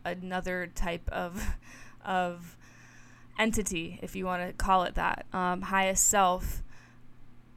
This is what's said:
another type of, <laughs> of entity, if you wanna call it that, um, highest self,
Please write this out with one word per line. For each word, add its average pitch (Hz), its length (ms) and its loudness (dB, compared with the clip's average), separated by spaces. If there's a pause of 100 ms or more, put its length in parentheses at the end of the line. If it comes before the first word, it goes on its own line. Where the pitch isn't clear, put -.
another 180 720 -4
type 175 340 -2
of, 185 460 -2 (220)
<laughs> - 280 -16
of 175 500 -2 (840)
entity, 185 640 0
if - 120 -8
you 190 100 -4
wanna 180 280 -4
call 185 300 6
it - 120 -2
that, - 380 0
um, 185 300 0
highest 190 440 4
self, 185 540 4 (960)